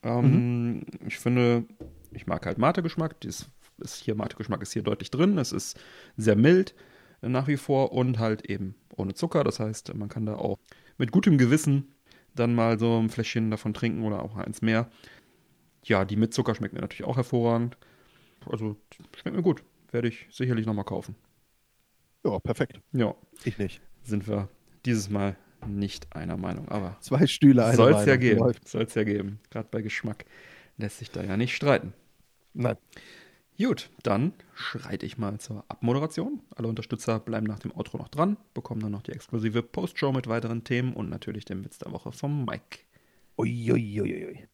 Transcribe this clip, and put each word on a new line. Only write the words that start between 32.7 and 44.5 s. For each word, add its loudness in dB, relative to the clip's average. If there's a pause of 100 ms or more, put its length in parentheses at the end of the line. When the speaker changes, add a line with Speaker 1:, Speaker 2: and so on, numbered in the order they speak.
Speaker 1:
Gut, -2 (140)
dann 0 (200)
schreite -8
ich -10
mal -6
zur -12
Abmoderation. -2 (140)
Alle -6
Unterstützer -4
bleiben -4
nach -6
dem -10
Outro -8
noch -10
dran, 0 (160)
bekommen -8
dann -4
noch -8
die -12
exklusive -2
Postshow -4
mit -2
weiteren -4
Themen -2
und -6
natürlich -8
den -8
Witz -18
der -12
Woche -10
vom -4
Mike. -10 (580)
Speaker 2:
Ui, -2
ui, 0
ui, -2
ui, -8
ui. -16